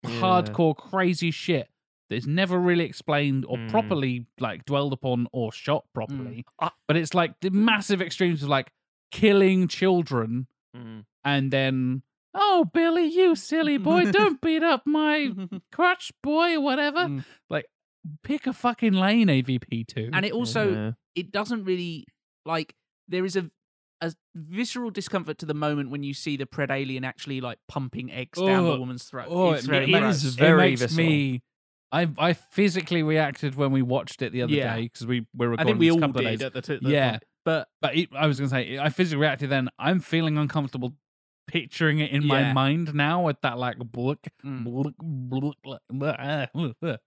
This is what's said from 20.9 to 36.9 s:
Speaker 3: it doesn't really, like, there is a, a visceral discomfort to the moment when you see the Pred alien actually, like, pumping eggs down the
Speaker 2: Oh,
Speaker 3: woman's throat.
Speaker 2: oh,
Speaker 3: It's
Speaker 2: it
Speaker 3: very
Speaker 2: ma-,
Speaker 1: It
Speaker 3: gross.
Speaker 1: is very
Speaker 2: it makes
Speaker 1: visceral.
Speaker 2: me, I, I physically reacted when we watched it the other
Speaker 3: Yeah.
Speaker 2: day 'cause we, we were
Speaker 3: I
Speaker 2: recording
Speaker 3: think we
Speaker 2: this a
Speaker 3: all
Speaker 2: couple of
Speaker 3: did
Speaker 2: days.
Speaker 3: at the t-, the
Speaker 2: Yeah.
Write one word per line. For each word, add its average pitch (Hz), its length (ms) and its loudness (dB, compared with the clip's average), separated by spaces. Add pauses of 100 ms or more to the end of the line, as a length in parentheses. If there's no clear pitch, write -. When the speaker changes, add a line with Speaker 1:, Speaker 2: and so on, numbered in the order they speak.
Speaker 3:
it 185 180 -6
doesn't 208 340 -4
really, 175 420 -4 (380)
like, 160 280 -4 (340)
there 185 180 -2
is 185 100 -4
a, 180 160 -4 (480)
a 165 140 -6 (200)
visceral 220 580 -6
discomfort 175 480 -6
to 170 60 -10
the 151 80 -4
moment 147 360 -2
when 143 140 -8
you 143 100 -6
see 143 240 -6
the 131 80 -4
Pred 139 260 -4
alien 131 320 -4
actually, 131 380 -8
like, 120 260 -10
pumping 135 440 -8
eggs - 280 -12
down 190 240 4
the 170 80 4
Speaker 2:
Oh, 135 80 0
Speaker 3:
woman's 127 240 -8
throat. 127 260 -14
Speaker 2:
oh, 175 220 4
Speaker 3:
It's 135 140 0
Speaker 2:
it 135 40 -4
Speaker 3:
very 139 180 2
Speaker 2:
ma-, - 100 6
Speaker 1:
It - 40 6
Speaker 3:
gross. 165 220 2
Speaker 1:
is 131 120 -2
very 151 320 8
Speaker 2:
it 139 40 4
makes 123 120 0
Speaker 1:
visceral. 160 240 2
Speaker 2:
me, 139 340 0 (500)
I, 165 260 0
I 160 160 2
physically 175 680 0
reacted 151 520 0
when 139 180 0
we 135 80 2
watched 127 400 -2
it 120 100 -4
the 123 120 -4
other 135 100 0
Speaker 3:
Yeah. 120 240 0
Speaker 2:
day 117 100 -6
'cause - 180 -14
we, 120 300 -2
we 120 120 -2
were - 0 -
Speaker 3:
I 117 40 0
Speaker 2:
recording 156 220 0
Speaker 3:
think 208 80 0
we 165 60 8
Speaker 2:
this 165 40 8
a 165 40 4
Speaker 3:
all 165 40 4
Speaker 2:
couple 135 220 0
of 123 100 -2
Speaker 3:
did 110 80 -4
Speaker 2:
days. 135 60 -4
Speaker 3:
at 131 80 -8
the 131 80 -8
t-, 139 200 -6
the 131 80 0
Speaker 2:
Yeah. 139 220 4